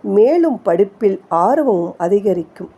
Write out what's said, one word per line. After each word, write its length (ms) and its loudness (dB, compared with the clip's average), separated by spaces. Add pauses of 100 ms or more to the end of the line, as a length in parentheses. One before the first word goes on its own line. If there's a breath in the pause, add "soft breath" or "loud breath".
மேலும் 600 2
படிப்பில் 640 -2
ஆர்வமும் 680 0
அதிகரிக்கும். 800 -4